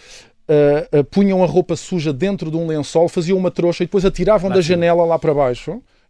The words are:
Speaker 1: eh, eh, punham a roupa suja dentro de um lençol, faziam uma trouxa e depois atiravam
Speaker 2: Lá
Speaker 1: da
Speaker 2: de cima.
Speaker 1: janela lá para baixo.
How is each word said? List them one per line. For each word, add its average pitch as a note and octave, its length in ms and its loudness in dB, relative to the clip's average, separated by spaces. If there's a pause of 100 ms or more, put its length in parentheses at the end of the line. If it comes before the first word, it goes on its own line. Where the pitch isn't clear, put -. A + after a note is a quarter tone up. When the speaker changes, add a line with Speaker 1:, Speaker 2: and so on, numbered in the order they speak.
(480)
Speaker 1:
eh, D3 440 2
eh, D3 100 4
punham F#3+ 400 2
a F3+ 40 2
roupa E3+ 280 0
suja D#3 380 -4
dentro F3 380 -4
de D#3 60 -4
um E3 100 -4
lençol, D#3+ 420 0
faziam F#3 300 -2
uma F3+ 120 0
trouxa F3 320 -2
e E3+ 40 -4
depois F#3+ 180 -2
atiravam F#3+ 460 0
Speaker 2:
Lá G3 60 0
Speaker 1:
da F#3+ 40 4
Speaker 2:
de D#3+ 60 0
cima. F3 100 0
Speaker 1:
janela E3+ 280 2
lá E3 140 0
para D#3+ 160 0
baixo. C#3+ 480 -4 (280)